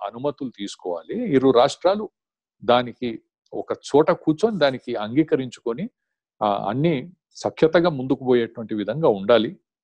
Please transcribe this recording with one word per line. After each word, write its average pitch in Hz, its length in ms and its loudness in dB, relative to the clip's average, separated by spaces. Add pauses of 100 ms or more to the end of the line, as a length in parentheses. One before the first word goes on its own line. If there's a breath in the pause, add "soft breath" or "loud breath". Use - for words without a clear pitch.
అనుమతులు 123 460 -8
తీసుకోవాలి. 104 840 -6
ఇరు 131 140 4
రాష్ట్రాలు 170 600 2 (540)
దానికి 120 580 0 (320)
ఒక 107 200 -8
చోట 156 380 2
కూర్చొని 175 480 -2
దానికి 131 360 -2
అంగీకరించుకొని, 131 920 -2 (540)
ఆ, 104 260 0
అన్ని 143 420 -2 (200)
సఖ్యతగా 170 580 2
ముందుకు 131 360 -2
పోయేటువంటి 117 500 0
విధంగా 113 320 -2
ఉండాలి. 107 500 2 (260)